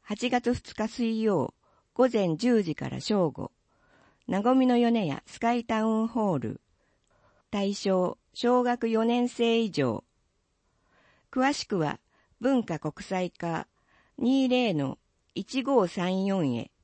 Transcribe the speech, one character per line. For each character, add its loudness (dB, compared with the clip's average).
八 -6
月 0
二 -8
日 -2
水 -2
曜、 2
午 4
前 0
十 4
時 -2
か -8
ら -8
正 0
午、 -10
な -2
ご 4
み 6
の 4
米 4
屋 -4
ス -20
カ 0
イ -4
タ -2
ウ 0
ン 0
ホ 0
ー -2
ル。 -6
対 -2
象、 0
小 2
学 -2
四 2
年 2
生 2
以 0
上。 -2
詳 2
し -8
く -2
は、 -2
文 2
化 -6
国 -8
際 -4
課 -6
二 2
零 2
の -2
一 -6
五 2
三 -2
四 0
へ。 -10